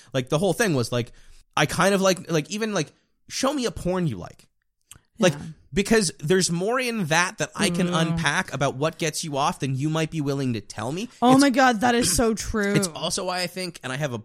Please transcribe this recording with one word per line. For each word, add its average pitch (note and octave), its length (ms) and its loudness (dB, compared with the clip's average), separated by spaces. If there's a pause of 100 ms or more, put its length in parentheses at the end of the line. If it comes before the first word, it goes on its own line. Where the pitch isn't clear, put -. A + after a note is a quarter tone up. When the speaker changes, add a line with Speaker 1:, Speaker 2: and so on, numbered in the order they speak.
(120)
Speaker 1:
like, C3 160 -2
the D#3 80 0
whole F3+ 160 2
thing F#3+ 220 2
was, A#2+ 180 0
like, B2 180 -2 (460)
I D3+ 80 4
kind F#3 300 2
of F#3+ 80 2
like, F#3+ 280 0
like, D#3 200 -2
even, G#3 240 -4
like, D#3+ 180 -2 (380)
show - 200 0
me C#4+ 140 -2
a G#3 60 -2
porn F3+ 360 -2
you A2+ 120 -4
like. - 280 -16 (720)
Like, F3+ 140 6
Speaker 2:
Yeah. D3 60 -8 (340)
Speaker 1:
because G3+ 460 2
there's F3 320 2
more F#3+ 280 0
in A#3 280 -2
that F3 320 0
that D3+ 180 -4
I F3 140 0
can F3 180 0
Speaker 2:
Ooh. F3 60 -2
Speaker 1:
unpack E3 580 0
about C#3 220 -2
what D3+ 240 -4
gets D#3 260 -4
you C#3+ 140 -4
off D#3 220 0
than C3+ 140 -2
you C3+ 140 -2
might D#3+ 220 -2
be D#3+ 100 -6
willing C#3 320 -2
to A2 80 -4
tell A2+ 320 -8
me. G3 160 -8 (140)
Speaker 2:
Oh B3 100 8
Speaker 1:
It's C4 80 8
Speaker 2:
my C#4+ 80 6
God, B3+ 320 4
that B3 140 2
is A#3+ 200 2
so A3+ 200 2
Speaker 1:
<clears throat> - 0 -
Speaker 2:
true. G3+ 400 -2
Speaker 1:
It's G3+ 140 2
also E3 360 -4
why F3+ 160 -4
I F3+ 60 -2
think, F3+ 360 -8
and B2+ 80 -8
I B2+ 60 -4
have C#3+ 160 -4
a, A2 120 -6